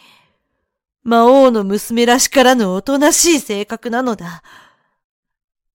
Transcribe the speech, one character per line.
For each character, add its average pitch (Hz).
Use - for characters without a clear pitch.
魔 233
王 262
の 220
娘 214
ら 240
し -
か 269
ら 254
ぬ 208
お 190
と 277
な 294
し 320
い 269
性 208
格 226
な 240
の 247
だ。 175